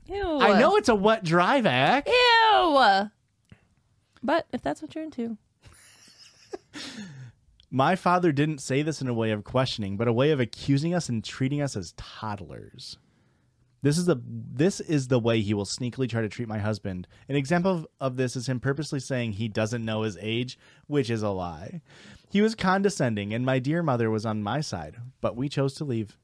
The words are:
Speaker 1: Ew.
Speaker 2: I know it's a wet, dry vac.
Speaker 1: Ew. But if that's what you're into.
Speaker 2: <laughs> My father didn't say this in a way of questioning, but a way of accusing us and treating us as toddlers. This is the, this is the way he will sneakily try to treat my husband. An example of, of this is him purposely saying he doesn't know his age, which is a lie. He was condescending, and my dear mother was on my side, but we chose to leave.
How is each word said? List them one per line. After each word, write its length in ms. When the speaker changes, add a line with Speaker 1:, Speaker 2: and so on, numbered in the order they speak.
Speaker 1:
Ew. 320
Speaker 2:
I 200
know 160
it's 140
a 60
wet, 280
dry 380
vac. 480
Speaker 1:
Ew. 1000
But 300
if 100
that's 200
what 120
you're 120
into. 360
Speaker 2:
<laughs> 60
My 240
father 360
didn't 300
say 200
this 200
in 60
a 60
way 180
of 120
questioning, 520
but 120
a 60
way 180
of 80
accusing 560
us 120
and 160
treating 380
us 140
as 220
toddlers. 1000
This 160
is 80
the, 200
this 560
is 260
the 120
way 200
he 140
will 120
sneakily 440
try 120
to 80
treat 200
my 80
husband. 500
An 60
example 360
of, 160
of 160
this 180
is 140
him 100
purposely 400
saying 340
he 140
doesn't 380
know 160
his 180
age, 380
which 220
is 120
a 80
lie. 520
He 120
was 140
condescending, 760
and 120
my 140
dear 240
mother 260
was 160
on 180
my 180
side, 360
but 160
we 100
chose 280
to 100
leave. 380